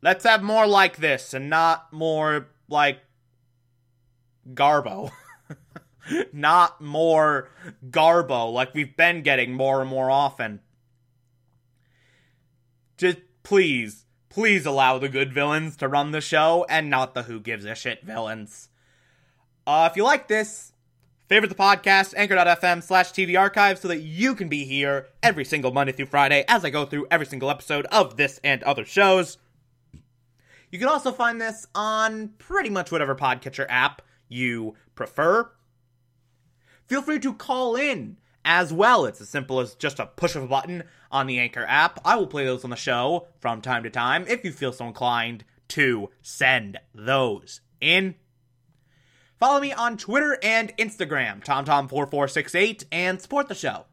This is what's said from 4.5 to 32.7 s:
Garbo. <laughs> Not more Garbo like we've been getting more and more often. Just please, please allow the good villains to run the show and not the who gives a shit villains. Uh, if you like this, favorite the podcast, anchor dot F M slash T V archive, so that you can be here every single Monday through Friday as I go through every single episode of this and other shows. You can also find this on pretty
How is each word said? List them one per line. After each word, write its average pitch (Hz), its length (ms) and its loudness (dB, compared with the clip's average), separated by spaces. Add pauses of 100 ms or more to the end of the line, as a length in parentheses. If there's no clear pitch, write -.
Garbo. 139 600 2 (500)
<laughs> - 720 -8
Not 160 480 4
more 151 720 2 (360)
Garbo 156 640 2
like 127 220 -2
we've 147 220 -6
been 170 260 2
getting 127 300 0
more 135 300 0
and 131 80 -6
more 131 200 -2
often. 135 500 -2 (2250)
Just 180 220 0 (240)
please, 143 640 0 (240)
please 202 340 0
allow 135 340 2
the 139 120 -4
good 135 240 -4
villains 151 420 -2
to 139 120 -4
run 147 240 -2
the 151 100 -6
show 165 460 2
and 156 200 -2
not 131 260 -2
the 120 100 -6
who 113 160 -12
gives 107 260 -8
a 107 80 -8
shit 117 300 -10
villains. 110 680 -12 (960)
Uh, 156 240 4
if 170 80 -8
you 202 60 2
like 269 240 2
this, 214 440 -4 (560)
favorite 208 220 4
the - 40 -12
podcast, 196 640 4
anchor 202 180 0
dot 180 140 6
F 175 160 2
M 175 160 2
slash 180 320 2
T 185 140 -2
V 175 100 0
archive, 196 420 4
so 190 100 -8
that 170 120 -4
you 170 340 -2
can 190 140 -8
be 147 160 -4
here 139 440 -2 (140)
every 190 220 2
single 135 280 -2
Monday 135 200 0
through 135 140 -8
Friday 143 420 4
as 214 160 4
I 151 60 -2
go 147 160 -2
through 147 240 -8
every 156 160 2
single 135 240 -6
episode 147 420 -4
of 151 240 2
this 139 260 -2
and 139 200 0
other 135 240 -2
shows. 190 500 4 (1300)
You 180 80 -14
can 240 100 0
also 277 240 0
find 233 260 -2
this 226 360 -8
on 220 540 -2 (100)
pretty 349 320 -4